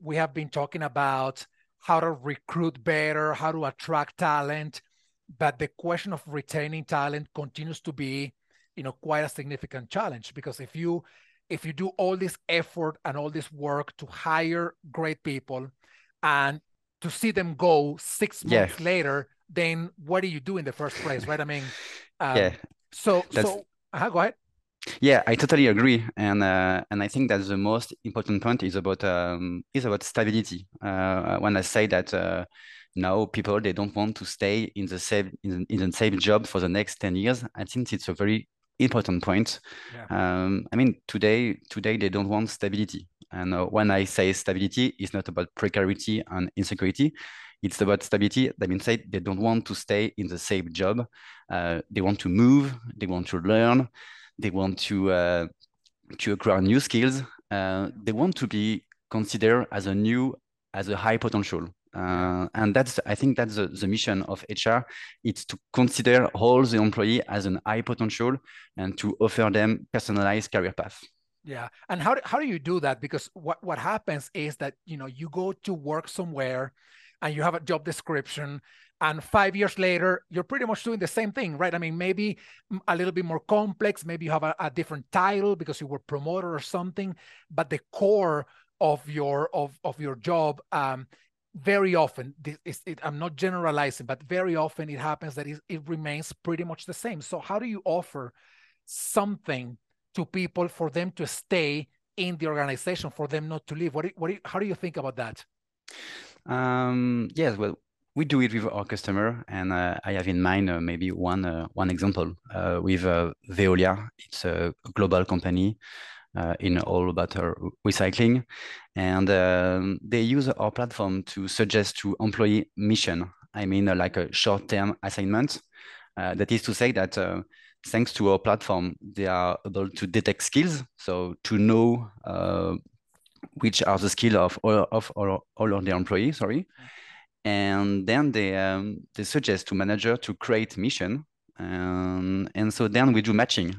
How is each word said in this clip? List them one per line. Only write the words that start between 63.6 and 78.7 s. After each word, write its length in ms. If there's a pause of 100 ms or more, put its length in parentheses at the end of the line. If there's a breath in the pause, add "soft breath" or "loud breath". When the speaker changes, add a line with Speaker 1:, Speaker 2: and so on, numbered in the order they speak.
Speaker 2:
the 200
mission 360
of 260
H 180
R. 180 (380 loud breath)
It's 220
to 120 (140)
consider 640
all 320
the 120
employee 500
as 180
an 200
high 160
potential 560 (380 loud breath)
and 220
to 220
offer 320
them 420
personalized 580
career 220
path. 260 (440)
Speaker 1:
Yeah. 260 (180 soft breath)
And 140
how 140
do, 100
how 140
do 60
you 140
do 220
that? 180
Because 340
what, 300
what 140
happens 560
is 240
that, 160 (120)
you 120
know, 80
you 240
go 240
to 200
work 340
somewhere 640 (480 soft breath)
and 140
you 80
have 120
a 60
job 240
description, 760 (400 soft breath)